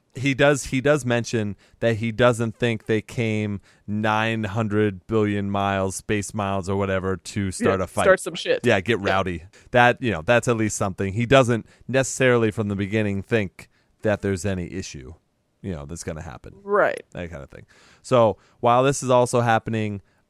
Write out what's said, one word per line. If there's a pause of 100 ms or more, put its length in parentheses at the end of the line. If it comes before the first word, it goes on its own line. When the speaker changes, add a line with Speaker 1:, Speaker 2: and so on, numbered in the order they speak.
(160)
Speaker 1:
He
does,
he
does
mention (240)
that
he
doesn't
think
they
came (260)
nine
hundred
billion
miles,
space
miles
or
whatever,
to
start
Speaker 2:
Yeah,
Speaker 1:
a
fight.
Speaker 2:
start
some
shit.
Speaker 1:
Yeah,
get
Speaker 2:
Yeah.
Speaker 1:
rowdy. (260)
That,
you
know,
that's
at
least
something.
He
doesn't (220)
necessarily
from
the
beginning
think (340)
that
there's
any
issue, (480)
you
know,
that's
gonna
happen. (100)
Speaker 2:
Right. (100)
Speaker 1:
That
kind
of
thing. (360)
So (220)
while
this
is
also
happening, (280)